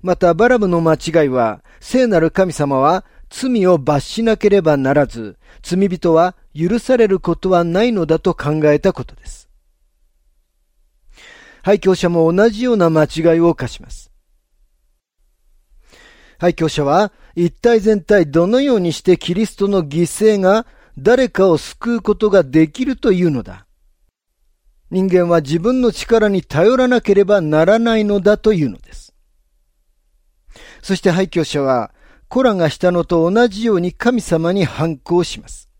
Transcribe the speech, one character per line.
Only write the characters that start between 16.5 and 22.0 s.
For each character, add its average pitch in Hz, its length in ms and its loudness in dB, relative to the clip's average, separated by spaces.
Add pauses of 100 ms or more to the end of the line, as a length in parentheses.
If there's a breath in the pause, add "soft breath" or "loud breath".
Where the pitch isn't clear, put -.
墟 160 140 -2
者 147 180 -4
は、 180 260 0 (240 soft breath)
一 175 160 -2
体 233 280 2
全 208 220 0
体、 175 280 2
ど 165 180 2
の 247 140 0
よ 277 140 0
う 208 40 0
に 175 140 -2
し - 80 -12
て 180 160 2
キ - 160 -6
リ 208 120 -2
ス - 100 -14
ト 202 120 -2
の 196 160 0
犠 151 200 -2
牲 208 360 0
が 196 260 2 (320 soft breath)
誰 240 300 2
か 190 220 0
を 160 80 2
救 - 380 -6
う 214 60 -4